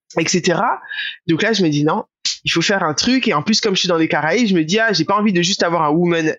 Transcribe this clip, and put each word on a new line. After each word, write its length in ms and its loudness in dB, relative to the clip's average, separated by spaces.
et 80 0
cetera. 520 0
Donc 160 0
là, 100 2
je 80 0
me 80 2
dis 140 0
non, 220 0
il 80 -4
faut 120 0
faire 180 0
un 140 0
truc. 320 0
Et 80 2
en 80 -2
plus, 180 0
comme 140 0
je 60 -2
suis 60 -2
dans 100 2
les 100 2
Caraïbes, 400 0
je 80 2
me 80 2
dis, 160 0
ah, 120 2
j'ai 140 -2
pas 100 0
envie 180 2
de 100 2
juste 180 -2
avoir 220 0
un 80 0
woman, 480 2